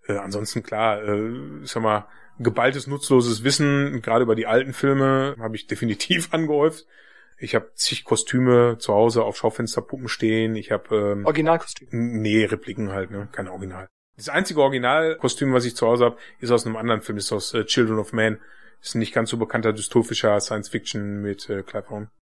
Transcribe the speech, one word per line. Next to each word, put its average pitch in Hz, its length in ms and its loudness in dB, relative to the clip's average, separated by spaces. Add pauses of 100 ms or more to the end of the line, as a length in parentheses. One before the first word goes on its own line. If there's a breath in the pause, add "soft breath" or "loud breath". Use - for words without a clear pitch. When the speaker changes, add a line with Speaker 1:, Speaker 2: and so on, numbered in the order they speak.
Speaker 1:
Äh, 101 100 -2
ansonsten, 104 460 -6
klar, 107 400 0
äh, 123 600 -4
ich 131 80 -12
sag 113 120 -4
mal, 107 240 2 (320 soft breath)
geballtes, 123 480 2
nutzloses 120 560 2
Wissen, 143 580 0
gerade 117 220 2
über 113 120 4
die 110 120 -2
alten 127 260 2
Filme, 135 680 2
habe 110 160 -6
ich - 120 -12
definitiv 120 640 -2
<laughs> - 40 -2
angehäuft. 156 520 0 (580 soft breath)
Ich - 120 -4
hab - 200 -4
zig - 280 -4
Kostüme 120 760 4
zu - 160 -2
Hause 113 300 4
auf 107 120 -2
Schaufensterpuppen 120 720 -4
stehen. 113 480 0
Ich 107 160 -6
hab, 104 200 -4
ähm, 101 340 0
Speaker 2:
Originalkostüm? 160 680 0
Speaker 1:
n-, 117 300 -2
nee, 107 240 4
Repliken 104 460 -4
halt, 95 180 -4
ne? 101 220 -8
Kein 98 160 -8
Original. 92 400 -12 (280)
Das - 140 -12
einzige 156 320 0
Originalkostüm, 139 920 2
was 123 120 2
ich 117 100 -4
zu 117 120 2
Hause 120 180 6
hab, 120 120 0 (220 loud breath)
ist 117 120 -2
aus 120 160 4
einem 110 80 -4
anderen 110 260 0
Film, 104 160 -8
ist - 140 -6
aus, 104 240 -4
äh, 107 100 0
Children 110 320 2
of 104 160 -6
Men. 110 240 0 (440 soft breath)
Ist - 140 -12
ein 117 40 2
nicht 110 140 -4
ganz 113 180 0
so 123 60 -4
bekannter 113 360 0
dystopischer 107 640 2
Science-Fiction 104 840 -6
mit, 101 280 -6
äh, 98 140 -6
Clive - 260 -10
Owen. 107 200 -10 (120)